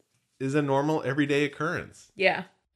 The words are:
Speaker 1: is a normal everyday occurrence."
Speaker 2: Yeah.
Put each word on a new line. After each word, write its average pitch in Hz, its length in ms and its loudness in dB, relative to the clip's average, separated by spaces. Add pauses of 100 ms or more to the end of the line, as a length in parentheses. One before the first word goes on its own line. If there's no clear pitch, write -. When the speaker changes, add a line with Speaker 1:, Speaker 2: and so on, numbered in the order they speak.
(400)
Speaker 1:
is 135 160 -2
a 151 80 4
normal 143 420 2
everyday 143 400 2
occurrence." 147 680 -6
Speaker 2:
Yeah. 185 300 0 (300)